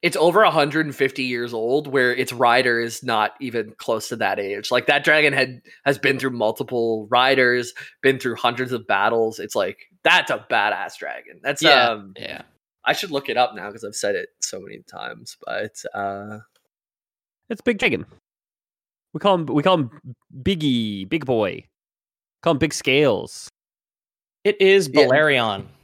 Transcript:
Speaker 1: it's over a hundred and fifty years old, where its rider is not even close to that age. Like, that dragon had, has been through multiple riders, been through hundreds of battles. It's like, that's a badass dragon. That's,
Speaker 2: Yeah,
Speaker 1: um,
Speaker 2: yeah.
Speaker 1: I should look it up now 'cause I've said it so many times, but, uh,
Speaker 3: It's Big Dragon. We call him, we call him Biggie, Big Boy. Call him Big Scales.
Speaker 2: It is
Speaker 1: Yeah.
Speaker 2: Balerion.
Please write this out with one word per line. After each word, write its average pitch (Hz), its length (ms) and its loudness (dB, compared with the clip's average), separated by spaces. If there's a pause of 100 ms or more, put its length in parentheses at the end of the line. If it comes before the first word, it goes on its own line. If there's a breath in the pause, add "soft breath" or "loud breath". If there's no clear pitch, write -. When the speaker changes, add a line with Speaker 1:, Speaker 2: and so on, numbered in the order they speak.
Speaker 1:
it's 170 160 -2
over 175 280 4
a 180 80 6
hundred 151 340 0
and 139 80 -10
fifty 135 300 -2
years 120 280 -6
old, 123 360 -2
where 127 260 2
its 127 180 -4
rider 120 460 2
is 117 240 -6
not 110 380 -2
even 117 380 -6
close 113 320 -4
to 123 60 -8
that 98 220 -2
age. 101 320 -6
Like, 123 160 0
that 143 160 2
dragon 151 300 4
had, 131 280 -2 (260 soft breath)
has 139 120 0
been 131 220 0
through 135 100 -2
multiple 113 800 -2
riders, 123 640 2 (260 loud breath)
been 131 200 2
through 120 160 -4
hundreds 123 340 -2
of 113 160 -6
battles. 113 540 0
It's - 160 -8
like, 98 320 -4 (160)
that's 170 260 2
a 117 180 -4
badass 101 500 -2
dragon. 65 440 -14
That's, 143 200 -6
Speaker 2:
Yeah, 135 260 6
Speaker 1:
um, 101 280 -6
Speaker 2:
yeah. - 260 -14 (440)
Speaker 1:
I 143 60 2
should 185 180 -4
look 139 200 -6
it 113 80 -2
up 120 160 2
now 101 160 -12
'cause 107 120 -16
I've 104 120 -12
said 101 200 -2
it 92 140 -6 (120)
so - 200 -10
many 98 200 -18
times, - 680 -16
but, - 360 -10 (120)
uh, 101 460 -8 (1080)
Speaker 3:
It's 220 140 -10
Big 233 160 -2
Dragon. - 260 -2 (1080)
We 156 60 -8
call 196 160 4
him, 160 100 -2
we 139 160 0
call 185 160 4
him 127 360 -6 (280)
Biggie, 120 680 0
Big 156 160 -4
Boy. 107 400 -2 (800)
Call 170 100 2
him 143 60 2
Big 151 160 0
Scales. 131 720 0 (960)
Speaker 2:
It 202 160 0
is 190 320 6
Speaker 1:
Yeah. 147 140 8
Speaker 2:
Balerion. 123 580 2 (200)